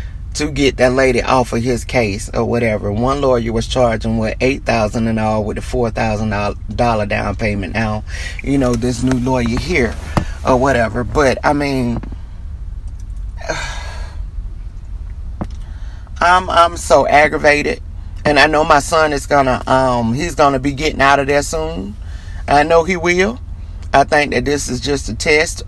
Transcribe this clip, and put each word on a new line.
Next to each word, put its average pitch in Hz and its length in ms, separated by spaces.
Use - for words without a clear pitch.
to 151 160
get 135 240
that 127 160
lady 131 320
off 127 300
of 117 100
his 123 220
case 110 480
or 117 100
whatever. 110 480
One 131 300
lawyer 120 320
was 113 140
charging 113 500
with 110 240
eight 131 240
thousand 113 420
and 110 100
all 110 280
with 104 120
a 107 40
four 120 300
thousand 110 400
dollar 113 300
down 104 320
payment. 101 360
Now, 107 300
you 139 140
know, 123 180
this 120 260
new 131 160
lawyer 123 400
here 127 380
or 131 120
whatever. 120 480
But, 123 360
I 147 120
mean, 131 480
<sighs> - 20
I'm, 180 300
I'm 170 260
so 147 320
aggravated. 147 760
And 147 120
I 143 100
know 151 180
my 151 140
son 156 340
is 139 140
gonna, 131 400
um, 123 460
he's 151 220
gonna 139 240
be 143 140
getting 135 280
out 139 180
of 139 80
there 143 160
soon. 170 520
I 143 180
know 165 200
he 180 140
will. 180 420
I 139 100
think 147 300
that 123 100
this 143 240
is 127 140
just 139 260
a 113 80
test 156 520